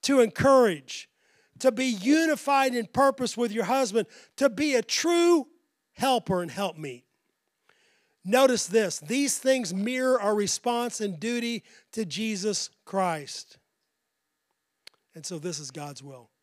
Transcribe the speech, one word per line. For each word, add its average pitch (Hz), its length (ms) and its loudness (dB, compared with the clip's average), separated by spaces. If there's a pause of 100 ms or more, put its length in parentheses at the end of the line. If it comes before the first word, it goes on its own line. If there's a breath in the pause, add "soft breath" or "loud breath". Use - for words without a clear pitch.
to 277 180 2
encourage, 233 880 4 (500)
to 262 120 4
be 240 140 -2
unified 269 880 2
in 233 140 -4
purpose 269 500 0
with 233 140 0
your 214 140 -2
husband, 226 420 0 (300 loud breath)
to 269 120 4
be 277 240 -2
a 240 80 4
true 339 640 2 (480)
helper 233 480 0
and 175 80 -6
helpmeet. 156 560 -8 (1200)
Notice 247 400 4
this, 196 320 0
these 247 400 -2
things 247 380 0
mirror 254 440 0
our 208 140 0
response 233 680 -4
and 190 180 -6
duty 233 440 -4 (280 soft breath)
to 220 120 -4
Jesus 196 680 -6 (120)
Christ. 170 760 -6 (1500)
And 160 100 -20
so 175 140 -10
this 156 220 -8
is 143 100 -12
God's 143 320 -14
will. 131 280 -20 (120)